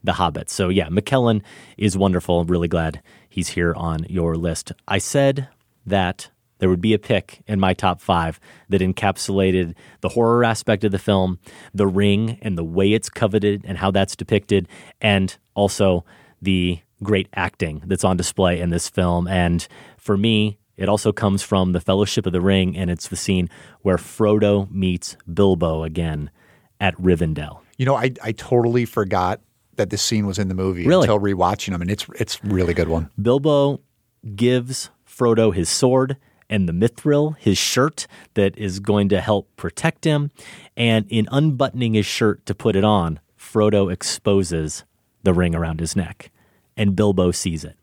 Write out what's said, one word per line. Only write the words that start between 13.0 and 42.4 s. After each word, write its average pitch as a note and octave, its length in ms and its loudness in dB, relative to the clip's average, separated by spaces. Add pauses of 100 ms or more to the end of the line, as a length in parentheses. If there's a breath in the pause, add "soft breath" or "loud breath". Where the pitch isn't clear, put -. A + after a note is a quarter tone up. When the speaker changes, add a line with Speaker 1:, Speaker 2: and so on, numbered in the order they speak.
Speaker 1:
coveted G2+ 560 0
and F#2+ 100 -8
how F#2+ 140 0
that's G2 260 0
depicted, G2 500 0 (360 loud breath)
and G2 340 0 (180)
also G2 520 2 (340 soft breath)
the F2+ 400 0 (220)
great G2 320 0
acting E2 500 -6
that's F#2 200 -2
on F#2+ 120 4
display F2 420 0
in F2 120 -2
this E2+ 180 -2
film. F2 400 0
And F2 400 0 (300 loud breath)
for G2+ 180 -2
me, G#2+ 400 0 (220)
it F#2+ 100 -2
also G#2 240 2
comes G2+ 300 -2
from F#2 300 0
The F2 80 0
Fellowship G2 440 0
of F2+ 80 -2
the F2+ 80 0
Ring, F#2+ 340 2
and F2+ 160 -4
it's - 180 -6
the F#2 80 -8
scene F2+ 340 -2 (320 loud breath)
where F2+ 160 2
Frodo G#2 720 2
meets F#2 480 -4 (140)
Bilbo E2 520 2
again D#2 460 -4 (500 soft breath)
at F#2+ 160 0
Rivendell. D#2+ 640 0 (160)
Speaker 2:
You C3 100 -4
know, C3+ 100 2
I, B2 160 0 (100)
I A2+ 100 -6
totally A#2+ 540 0
forgot F#2+ 540 -2 (360)
that G2 140 -2
this G#2 120 -6
scene G#2+ 240 0
was G2 120 -4
in G2 100 -2
the F#2+ 60 -4
movie F#2 320 -2
Speaker 1:
Really? E3+ 200 4
Speaker 2:
until G#2 140 2
rewatching G2 520 -2
them, F2 100 -4
and F2+ 80 -4
it's, G2+ 160 -4 (120)
it's - 240 -6
a G#2 60 -8
really F2+ 260 0
good E2 140 0
one. D#2+ 220 -2 (100)
Speaker 1:
Bilbo C#3 600 2 (540)
gives B2 560 -2 (160)
Frodo A2+ 480 2
his E2+ 140 -2
sword C3 480 2 (320 soft breath)
and G2 200 0
the E2 40 -2
mithril, D3 680 0
his G2 200 2
shirt - 480 0 (280 loud breath)
that G2 220 0
is G2 220 -6
going G2+ 300 2
to F#2 120 2
help G#2 360 -2
protect - 480 -4
him. D3 260 0 (460 loud breath)
And A2+ 320 2
in A2 240 0
unbuttoning C3 640 0
his G#2+ 120 2
shirt - 400 -2